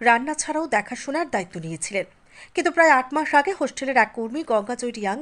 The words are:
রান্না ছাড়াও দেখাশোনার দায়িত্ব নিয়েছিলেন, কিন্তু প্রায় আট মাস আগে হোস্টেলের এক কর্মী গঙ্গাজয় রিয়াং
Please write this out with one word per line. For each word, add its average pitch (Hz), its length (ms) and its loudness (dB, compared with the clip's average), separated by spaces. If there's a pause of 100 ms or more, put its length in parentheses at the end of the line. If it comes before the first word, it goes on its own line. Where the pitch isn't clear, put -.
রান্না 240 320 4
ছাড়াও 311 340 -4
দেখাশোনার 254 600 -4
দায়িত্ব 185 300 -4
নিয়েছিলেন, 165 460 -6 (480)
কিন্তু 349 180 0
প্রায় 330 200 6
আট 262 220 4
মাস 294 200 -2
আগে 285 200 4
হোস্টেলের 269 440 -4
এক 214 160 4
কর্মী 233 300 -6
গঙ্গাজয় 240 480 -2
রিয়াং 208 300 -4